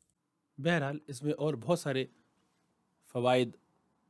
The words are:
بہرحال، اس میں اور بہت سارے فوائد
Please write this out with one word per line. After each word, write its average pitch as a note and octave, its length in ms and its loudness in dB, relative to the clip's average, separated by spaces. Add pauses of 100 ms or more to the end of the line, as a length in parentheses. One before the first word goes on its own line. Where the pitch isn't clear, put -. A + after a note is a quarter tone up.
(580)
بہرحال، D3 480 0
اس B2+ 160 -12
میں D3 100 0
اور D3 220 -2
بہت C3+ 240 0
سارے C3 280 -2 (1000)
فوائد B2+ 440 2 (600)